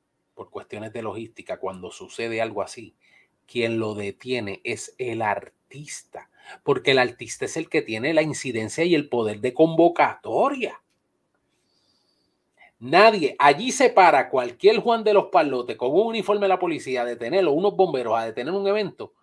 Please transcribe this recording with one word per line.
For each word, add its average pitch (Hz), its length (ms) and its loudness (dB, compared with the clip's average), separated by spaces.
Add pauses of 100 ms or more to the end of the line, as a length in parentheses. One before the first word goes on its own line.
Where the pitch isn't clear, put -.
(340)
por - 140 -18
cuestiones 107 460 -14
de 117 80 -10
logística, 110 560 -10
cuando 92 320 -10
sucede 113 500 -8
algo 104 220 -4
así, - 320 -12 (520)
quien 117 320 -2
lo 107 160 -4
detiene 104 720 -8
es - 320 -8
el 117 240 -6
artista. - 1080 -8 (320)
Porque 135 300 0
el 131 60 4
artista 123 460 -4
es 120 120 -8
el 160 120 -8
que 156 140 0
tiene 117 320 -4
la 156 80 4
incidencia 127 640 -4
y 175 100 2
el 143 140 0
poder 107 320 -2
de 123 140 -4
convocatoria. 165 1300 2 (2000)
Nadie, 175 600 4
allí 147 340 4
se 247 180 4
para 151 380 6
cualquier 156 520 2
Juan 226 220 0
de 214 120 2
los 190 120 6
Palotes 131 500 0
con 123 160 -2
un 202 160 4
uniforme 208 340 -2
de 196 60 0
la 180 100 2
policía 135 440 -4
a 120 40 -4
detenerlo, 135 460 0
unos 180 220 0
bomberos 131 440 0
a 113 60 -2
detener 120 280 -6
un 196 140 -2
evento, 196 560 -4